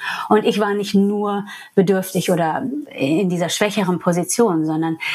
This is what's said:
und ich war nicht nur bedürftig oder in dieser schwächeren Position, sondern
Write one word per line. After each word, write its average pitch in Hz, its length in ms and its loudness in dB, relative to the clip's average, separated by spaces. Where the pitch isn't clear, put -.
und 208 160 4
ich 208 160 2
war 202 140 0
nicht 202 200 -4
nur 202 520 0
bedürftig 185 560 2
oder 165 340 0
in 160 360 2
dieser 175 180 0
schwächeren 202 500 0
Position, 175 680 2
sondern 160 320 -2